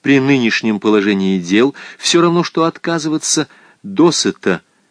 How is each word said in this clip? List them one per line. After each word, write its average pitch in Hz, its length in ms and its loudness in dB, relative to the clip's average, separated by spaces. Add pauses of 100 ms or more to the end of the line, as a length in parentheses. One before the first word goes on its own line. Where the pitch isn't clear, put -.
при 135 180 2
нынешнем 117 580 0
положении 98 640 0
дел 104 340 0 (240)
всё - 220 0
равно, 170 240 2
что - 200 -2
отказываться 156 840 -4 (340)
досыта 98 800 0 (300)